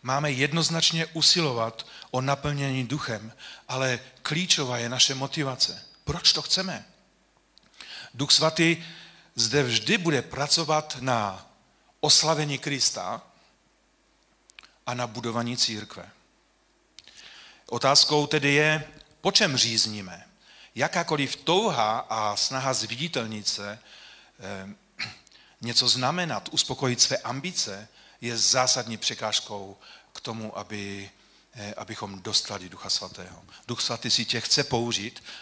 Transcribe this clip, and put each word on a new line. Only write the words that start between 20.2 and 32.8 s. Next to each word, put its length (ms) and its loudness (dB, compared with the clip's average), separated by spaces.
Jakákoliv 600 0
touha 640 2
a 360 -2
snaha 380 0
zviditelnit 760 -4
se, 320 -6
eh, 300 -10
něco 260 2
znamenat, 640 0
uspokojit 500 0
své 160 4
ambice, 680 -6
je 160 -4
zásadní 600 2
překážkou 800 -4
k 60 -14
tomu, 380 -8
aby, 520 -8
eh, 200 -10
abychom 480 -10
dostali 480 -4
Ducha 200 -14